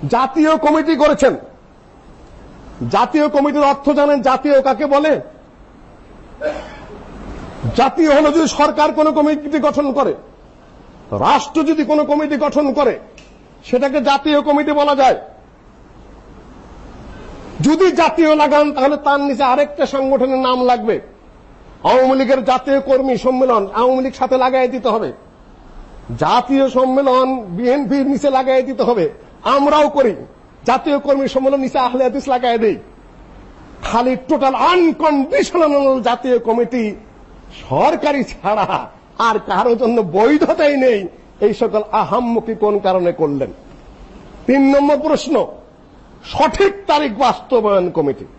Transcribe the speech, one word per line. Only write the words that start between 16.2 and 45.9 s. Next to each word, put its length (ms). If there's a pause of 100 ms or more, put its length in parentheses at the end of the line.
যদি 300
জাতীয় 440
লাগান, 360
তাহলে 260
তার 220
নিচে 240
আরেকটা 420
সংগঠনের 520
নাম 260
লাগবে। 380 (840)
আওয়ামী 320
লীগের 300
জাতীয় 340
কর্মী 380
সম্মেলন, 560
আওয়ামী 300
লীগ 100
সাথে 240
লাগাই 300
দিতে 220
হবে। 240 (1040)
জাতীয় 500
সম্মেলন 680
বিএনপির 680
নিচে 220
লাগাই 340
দিতে 200
হবে। 260 (340)
আমরাও 460
করি, 260 (500)
জাতীয় 340
কর্মী 280
সম্মেলন 320
নিচে 200
আহলে 240
হাদিস 240
লাগাই 300
দেই। 180 (1080)
খালি 340 (100)
টোটাল 280
আনকন্ডিশনাল 1500
জাতীয় 380
কমিটি 560 (760)
সরকারি 540
ছাড়া 640 (280)
আর 220
কারো 360
জন্য 260
বৈধতাই 760
নেই। 300 (340)
এই 120
সকল 280 (100)
আহাম্মকি 640
কোন 240
কারণে 320
করলেন? 400 (960)
তিন 280
নম্বর 240
প্রশ্ন, 480 (800)